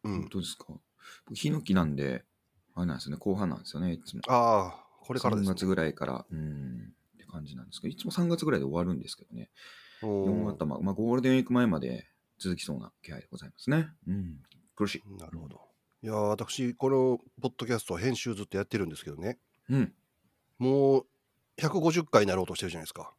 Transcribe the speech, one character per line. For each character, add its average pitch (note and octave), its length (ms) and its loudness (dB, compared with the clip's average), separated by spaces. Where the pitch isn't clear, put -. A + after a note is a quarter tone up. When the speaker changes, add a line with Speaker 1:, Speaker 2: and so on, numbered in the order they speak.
Speaker 1:
本 F#2 260 -4
当 F#2+ 100 -4
で F2 60 -4
す - 100 -8
か？ - 140 -20
Speaker 2:
う D2+ 40 -14
ん。 - 60 -16
Speaker 1:
僕 - 100 -12
ヒ D3+ 140 -2
ノ D3+ 120 0
キ G2 120 0
な F2+ 100 6
ん D2 120 0
で、 C2+ 280 -4
あ F2 60 -4
れ F2+ 40 0
な E2 80 -2
ん B1+ 40 -6
で - 40 -12
す C#2 80 -10
よ D2+ 60 -6
ね、 - 40 -14
後 G2 160 -2
半 G2 140 -2
な D2 60 -4
ん - 60 -14
で - 40 -20
す - 100 -12
よ D2+ 60 -4
ね、 F2+ 100 0
い D#2 80 -6
つ - 160 -16
も。 - 120 -8
Speaker 2:
あ A#2 400 6
あ、 - 180 -14
こ - 120 -8
れ C3 60 -2
か B2 120 2
ら G#2+ 40 2
で G#2 40 2
す - 20 2
ね。 F#2+ 60 2
Speaker 1:
三 F#2 80 2
月 F#2 100 -2
ぐ F#2+ 100 4
ら D#2+ 120 2
い - 80 -2
か - 100 -4
ら、 B1+ 260 -6
う E2+ 40 -6
ん、 C2+ 580 -8
っ - 20 -20
て - 60 -20
感 D#2 200 -12
じ C#2+ 120 -12
な B1 80 -14
ん - 20 -16
で - 80 -20
す - 80 -12
け - 60 -6
ど、 - 40 -4
い E3+ 40 -10
つ - 100 -12
も E3+ 60 -4
三 F3 180 2
月 E3+ 160 0
ぐ D3+ 60 4
ら G2+ 60 4
い - 20 2
で C#2 80 0
終 C#2+ 80 -2
わ F2 80 2
る F2 100 2
ん C#2 80 -2
で - 60 -12
す - 100 -12
け - 80 -20
ど A#1 100 -18
ね。 A#1 140 -14
Speaker 2:
お G2+ 240 0
ー。 - 20 4
Speaker 1:
四 G#2 300 0
頭、 D2 200 -2
ま F#2+ 120 0
あ - 20 -2
ゴ A2+ 180 0
ー B2 40 4
ル B2+ 80 2
デ C3 60 6
ン - 80 8
ウ - 20 6
ィ - 20 -
ー - 20 0
ク B2 100 -2
前 B2 120 6
ま E2+ 140 2
で B1 280 -6
続 F2+ 180 -2
き - 60 -10
そ D2+ 140 -6
う B1 40 -8
な - 120 -14
気 D#2+ 120 -16
配 - 80 -12
で - 100 -20
ご - 60 -14
ざ - 100 -16
い - 20 -16
ま - 80 -20
す - 140 -4
ね。 D#3 180 2
う - 40 -4
ん。 E2+ 320 -6
苦 - 120 0
し - 160 -6
い。 G2 140 -18
Speaker 2:
な - 80 -14
る E2+ 140 -12
ほ D2+ 80 -12
ど。 - 120 -18
い - 20 -14
や A2 80 -4
ー、 G#2+ 40 0
私、 A2+ 580 0
こ C3+ 160 2
の C3 280 4
ポ B2+ 80 -2
ッ - 80 -6
ド A#2 80 -6
キ A#2+ 80 2
ャ A2 60 2
ス - 60 -8
ト F2+ 100 -2
は E2 40 -6
編 A#2+ 160 2
集 A2+ 200 -4
ず G2+ 80 -8
っ - 20 -6
と G2 120 -4
や G2+ 60 0
っ - 40 -4
て A2+ 100 -2
る G2 80 2
ん D#2+ 40 -6
で D2+ 60 -10
す - 80 -16
け D#2 60 -10
ど C#2+ 80 -10
ね。 G#2 220 -6
Speaker 1:
う C3+ 40 2
ん。 C3 160 2
Speaker 2:
も C3+ 400 6
う、 - 80 -2
百 D#3+ 220 0
五 D#3+ 120 6
十 E3 120 2
回 G#2+ 220 6
に - 20 2
な F#2 80 2
ろ F#2 80 2
う - 20 2
と F2+ 80 -8
し - 60 -6
て G2 80 -4
る - 20 -4
じ E2+ 80 -8
ゃ - 0 -
な D#2+ 60 -10
い - 20 -12
で - 40 -10
す - 40 -16
か。 - 240 -12